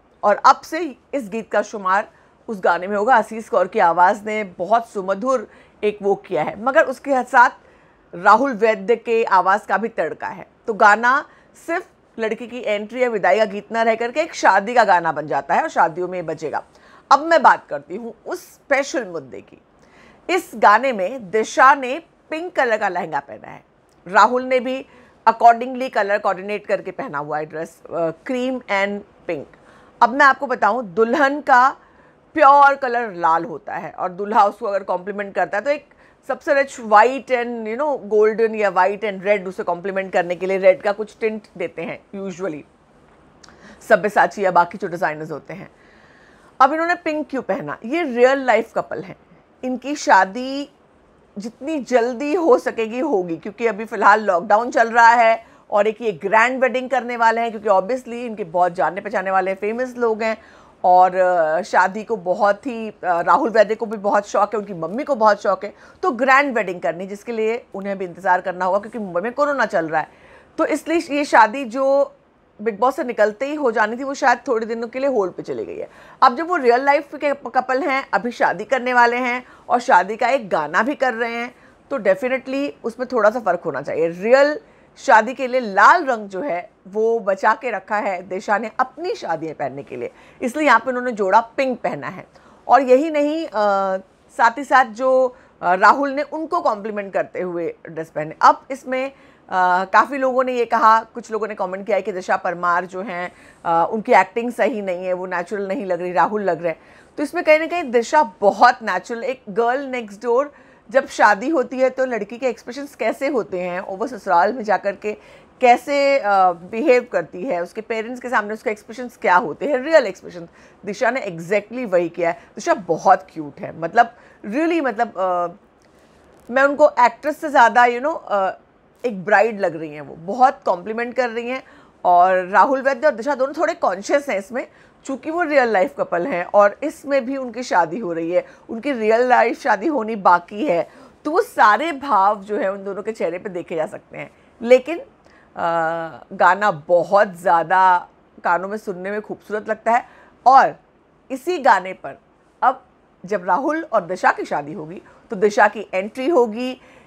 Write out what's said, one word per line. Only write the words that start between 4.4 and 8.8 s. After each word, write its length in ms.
बहुत 460
सुमधुर 580
एक 180
वो 140
किया 280
है, 200
मगर 200
उसके 400
साथ 260
राहुल 380
वैद्य 420